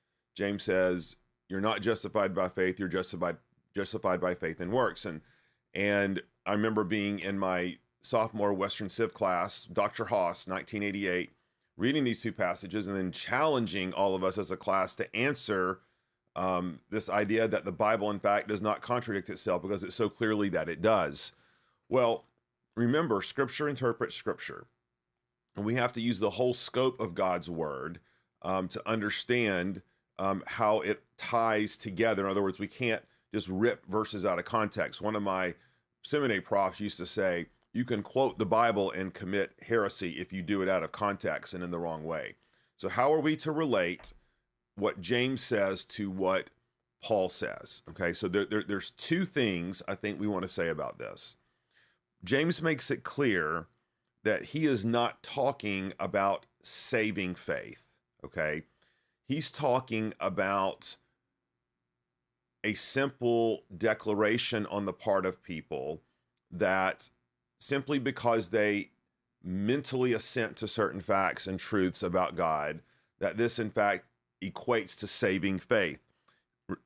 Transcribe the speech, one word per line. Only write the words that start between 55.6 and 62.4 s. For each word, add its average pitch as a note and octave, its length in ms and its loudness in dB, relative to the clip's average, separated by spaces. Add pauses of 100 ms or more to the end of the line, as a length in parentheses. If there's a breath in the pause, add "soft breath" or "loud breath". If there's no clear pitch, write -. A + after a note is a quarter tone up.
about G2 460 0 (160)
saving G2+ 760 0
faith, A1+ 480 -8 (400)
okay? D#2 400 -4 (640)
He's D3 240 -2
talking B2 680 0
about F#2+ 760 0 (1700)